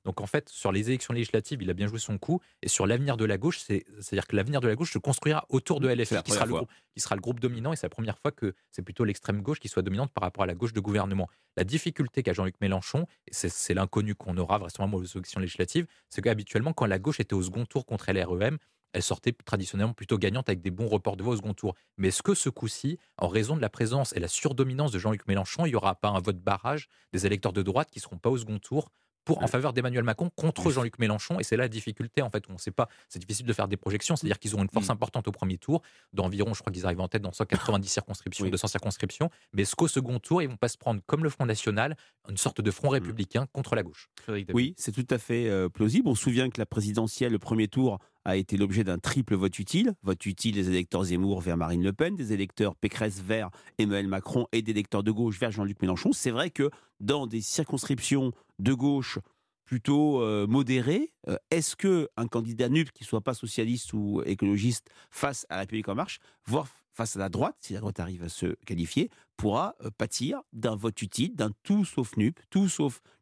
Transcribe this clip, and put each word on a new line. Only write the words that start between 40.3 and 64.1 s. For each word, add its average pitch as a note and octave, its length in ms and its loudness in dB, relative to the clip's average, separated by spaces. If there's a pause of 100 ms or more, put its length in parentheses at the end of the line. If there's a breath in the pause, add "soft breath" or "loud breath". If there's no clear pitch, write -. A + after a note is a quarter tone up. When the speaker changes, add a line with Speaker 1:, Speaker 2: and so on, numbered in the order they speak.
Speaker 1:
ils D#3 40 0
ne C3 60 -4
vont A2 60 -10
pas A#2+ 120 2
se - 100 -10
prendre, A2 260 0
comme D3+ 180 0
le D#3 60 2
Front C3+ 160 -2
National, A2+ 500 0 (320 soft breath)
une G2 100 -6
sorte - 240 -2
de G#2 100 2
front - 160 0
Speaker 2:
Mm. C3 60 4
Speaker 1:
républicain A2+ 580 0
contre C3+ 240 -2
la G#2+ 80 2
gauche ? - 260 -14 (100)
Speaker 3:
Frédéric G2+ 280 -6
Dabi. G2+ 80 0
Speaker 2:
Oui, B2+ 220 2
c'est - 160 -6
tout B2+ 200 -2
à A#2+ 60 2
fait, A#2 280 0
euh, F#2+ 220 2
plausible. D3+ 380 4
On B2+ 80 4
se - 80 -2
souvient B2+ 260 2
que - 100 -6
la G#2+ 60 0
présidentielle, A2 680 0
le G2+ 60 2
premier A2 280 2
tour, A#2+ 320 0 (260 soft breath)
a F#2+ 100 2
été F#2+ 220 0
l'objet G2+ 260 2
d'un F#2 160 -2
triple - 360 0
vote F#2+ 240 0
utile. G3 340 2 (100)
Vote F#2+ 220 -2
utile G#2 300 0
des F#2 140 2
électeurs F2+ 360 2
Zemmour F#2 360 2
vers E2+ 160 0
Marine E2+ 260 0
Le G2 100 2
Pen, E3+ 220 0
des A#2 180 -4
électeurs G2 420 0
Pécresse G2+ 460 -2
vers G#2+ 280 -2 (280 loud breath)
Emmanuel G2+ 300 2
Macron G2 440 0
et A2+ 100 2
des A2 100 -2
électeurs G#2 320 0
de G#2+ 80 2
gauche G#2+ 280 0
vers A#2 120 0
Jean-Luc G2+ 300 -4
Mélenchon. F#2 320 2
C'est - 180 0
vrai C#3+ 180 0
que C#3+ 200 0 (300 soft breath)
dans C3 280 0
des A2+ 140 -4
circonscriptions C3+ 920 0 (260 soft breath)
de A2 140 4
gauche C3+ 460 0 (440)
plutôt, C#3+ 580 4
euh, G#2+ 260 2
modérées, C3 680 2 (160)
euh, - 80 0 (140)
est-ce E3 260 2
qu'un E3 500 2
candidat A#2 420 0
nup D3+ 220 4
qui - 120 -18
ne - 40 -14
soit A2 140 0
pas B2+ 120 0
socialiste A#2 600 -2
ou G#2 320 0